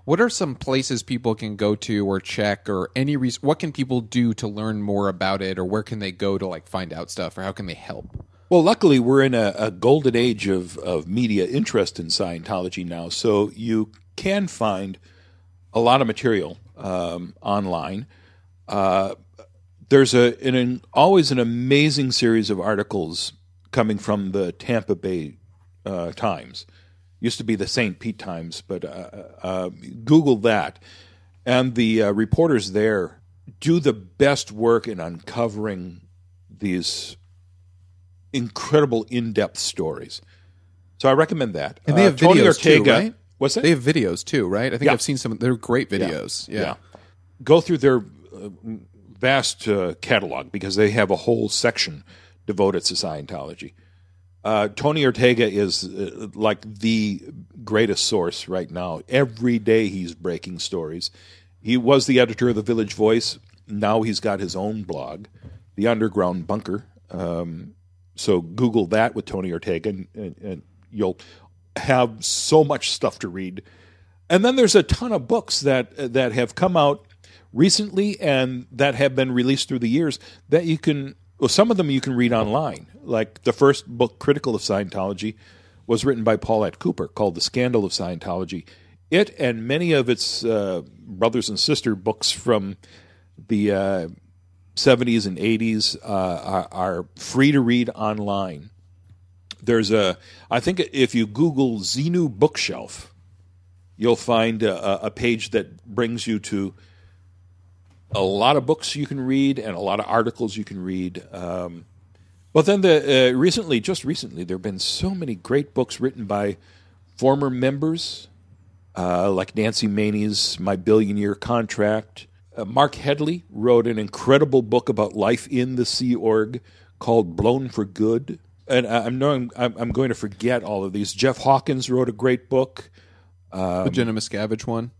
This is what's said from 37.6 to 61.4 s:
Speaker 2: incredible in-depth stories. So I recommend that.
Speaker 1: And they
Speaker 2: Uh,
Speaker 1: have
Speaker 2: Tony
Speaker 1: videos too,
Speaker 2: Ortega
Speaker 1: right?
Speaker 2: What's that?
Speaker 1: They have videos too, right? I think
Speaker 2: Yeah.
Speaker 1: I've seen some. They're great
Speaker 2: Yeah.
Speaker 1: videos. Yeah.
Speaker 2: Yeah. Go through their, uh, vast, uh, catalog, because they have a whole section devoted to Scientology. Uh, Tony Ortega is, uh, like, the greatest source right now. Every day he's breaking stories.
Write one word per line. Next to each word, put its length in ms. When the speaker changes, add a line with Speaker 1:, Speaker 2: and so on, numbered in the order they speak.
Speaker 2:
incredible 800
in-depth 480
stories. 640
So 100
I 40
recommend 400
that. 320
Speaker 1:
And 120
they 60
Speaker 2:
Uh, 80
Speaker 1:
have 40
Speaker 2:
Tony 240
Speaker 1:
videos 220
too, 80
Speaker 2:
Ortega 120
Speaker 1:
right? 220
Speaker 2:
What's 180
that? 80
Speaker 1:
They 80
have 120
videos 400
too, 240
right? 260
I 40
think 60
Speaker 2:
Yeah. 100
Speaker 1:
I've 80
seen 160
some. 200
They're 200
great 340
Speaker 2:
Yeah. 80
Speaker 1:
videos. 480
Yeah. 140
Speaker 2:
Yeah. 120
Go 160
through 200
their, 180
uh, 520
vast, 480
uh, 320
catalog, 540
because 240
they 140
have 200
a 60
whole 320
section 560
devoted 380
to 80
Scientology. 800
Uh, 260
Tony 340
Ortega 480
is, 320
uh, 500
like, 280
the 440
greatest 400
source 420
right 240
now. 380
Every 500
day 300
he's 240
breaking 460
stories. 520